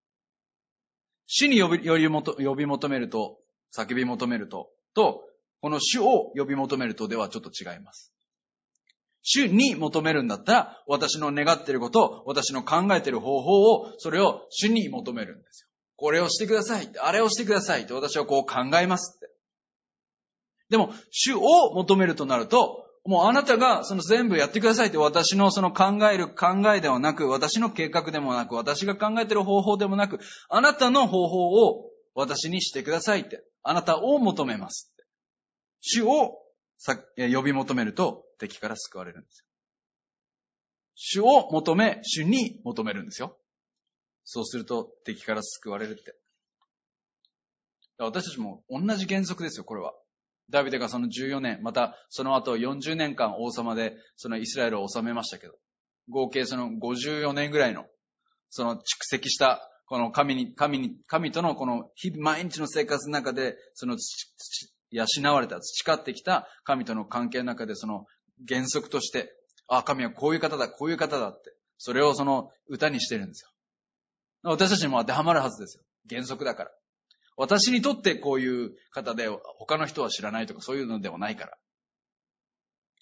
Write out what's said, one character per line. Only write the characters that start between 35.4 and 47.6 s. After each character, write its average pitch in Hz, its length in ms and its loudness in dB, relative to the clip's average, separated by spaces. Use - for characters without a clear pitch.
主 226 240 0
を 269 340 2
さ-、 127 220 -4
え 123 100 -2
ー、 123 80 2
呼 135 80 2
び 143 100 0
求 135 220 -2
め 123 100 0
る 104 100 -4
と、 160 300 -2
敵 101 200 -12
か 107 100 -8
ら 110 80 -8
救 - 220 -16
わ 92 60 -14
れ 87 80 -16
る - 80 -20
ん - 20 -20
で - 80 -20
す - 100 -20
よ。 - 60 -20
主 - 260 -4
を 254 300 6
求 160 240 2
め、 208 280 4
主 - 200 -4
に 226 420 0
求 110 200 -6
め 107 100 -4
る 101 80 -8
ん - 40 -14
で 104 60 -16
す - 80 -14
よ。 - 180 -10
そ - 180 -10
う - 20 -6
す 123 120 -10
る 113 80 -8
と 117 260 -6
敵 104 200 -12
か 110 100 -4
ら 107 80 -4
救 - 280 -14
わ 101 80 -6
れ 107 80 -8
る 107 60 -12
っ - 100 -12
て。 - 120 -20